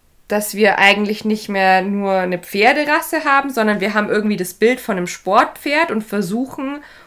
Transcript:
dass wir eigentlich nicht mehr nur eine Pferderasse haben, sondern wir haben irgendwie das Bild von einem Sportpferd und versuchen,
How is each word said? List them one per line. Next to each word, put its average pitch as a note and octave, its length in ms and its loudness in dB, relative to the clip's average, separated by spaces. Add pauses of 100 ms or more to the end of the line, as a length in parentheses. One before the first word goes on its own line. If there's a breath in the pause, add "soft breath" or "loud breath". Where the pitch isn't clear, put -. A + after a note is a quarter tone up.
(260)
dass G#3 280 -4
wir G3 240 2
eigentlich G#3 460 2
nicht G#3+ 240 -2
mehr F#3+ 320 4
nur G3+ 320 -2
eine F3+ 260 0
Pferderasse D4 840 0
haben, C#4 240 2
sondern G#3+ 320 0
wir G#3+ 140 -2
haben G#3 160 -4
irgendwie G#3 260 0
das F3+ 160 -6
Bild B3 280 2
von G3 180 -4
einem F3+ 80 -4
Sportpferd D4 840 0
und G#3+ 120 -2
versuchen, C4 800 -6 (240 loud breath)